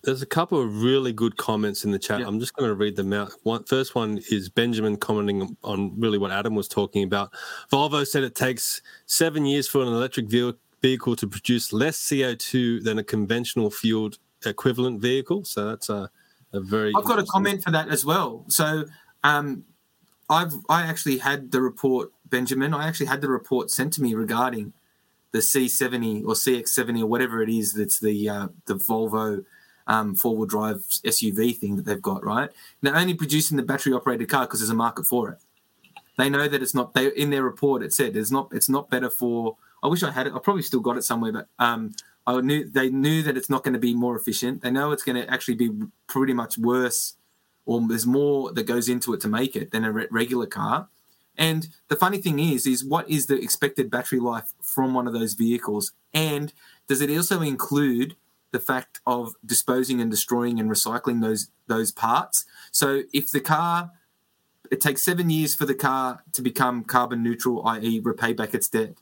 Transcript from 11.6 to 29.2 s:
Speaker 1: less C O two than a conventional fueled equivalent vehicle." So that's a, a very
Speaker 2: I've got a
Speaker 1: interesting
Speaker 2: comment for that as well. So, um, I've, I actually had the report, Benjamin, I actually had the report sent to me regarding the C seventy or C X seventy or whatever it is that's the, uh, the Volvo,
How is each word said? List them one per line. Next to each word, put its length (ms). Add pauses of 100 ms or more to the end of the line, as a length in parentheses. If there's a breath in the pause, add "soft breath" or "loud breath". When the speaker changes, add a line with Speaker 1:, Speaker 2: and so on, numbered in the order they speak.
Speaker 1:
less 260
C 280
O 100
two 460
than 180
a 40
conventional 680
fueled 500 (260)
equivalent 560
vehicle." 440
So 220
that's 220
a, 200 (420 soft breath)
a 80
very 360
Speaker 2:
I've 100
got 120
a 40
Speaker 1:
interesting 100
Speaker 2:
comment 320
for 80
that 160
as 180
well. 440
So, 360 (380 loud breath)
um, 400 (680)
I've, 240 (160)
I 140
actually 340
had 340
the 100
report, 500 (180)
Benjamin, 440
I 140
actually 200
had 140
the 80
report 420
sent 220
to 80
me 140
regarding 580 (580)
the 100
C 280
seventy 540
or 120
C 240
X 140
seventy 280
or 60
whatever 340
it 80
is 240
that's 260
the, 300
uh, 180 (180)
the 100
Volvo, 680 (420 soft breath)